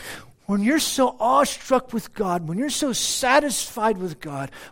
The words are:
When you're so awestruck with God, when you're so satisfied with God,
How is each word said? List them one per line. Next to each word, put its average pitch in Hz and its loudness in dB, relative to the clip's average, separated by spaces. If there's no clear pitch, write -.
When 202 0
you're 285 4
so 254 0
awestruck 262 2
with - -6
God, 175 -2
when 165 -4
you're 285 -2
so 269 -2
satisfied 247 0
with 180 -8
God, 139 -8